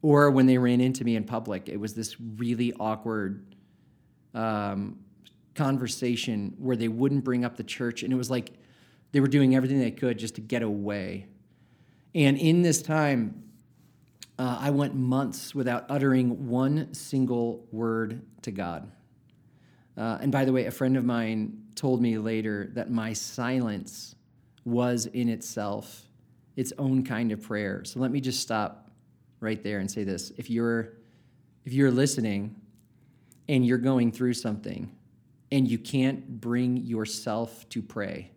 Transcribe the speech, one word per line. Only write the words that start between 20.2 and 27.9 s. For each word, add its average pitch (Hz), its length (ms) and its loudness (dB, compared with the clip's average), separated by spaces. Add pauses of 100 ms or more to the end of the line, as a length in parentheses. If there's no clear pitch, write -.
and 139 100 0
by 135 140 4
the 131 80 2
way, 127 140 2
a 117 40 -4
friend 131 260 0
of 131 80 0
mine 110 600 -2 (100)
told 127 260 0
me 113 180 2
later 107 560 -4
that 120 160 -6
my 113 240 -2
silence 120 1000 -4 (500)
was 120 420 0
in 123 220 -2
itself 104 800 -6 (460)
its 131 240 -4
own 131 240 2
kind 117 300 -2
of 107 100 -6
prayer. 98 420 -4
So - 160 -8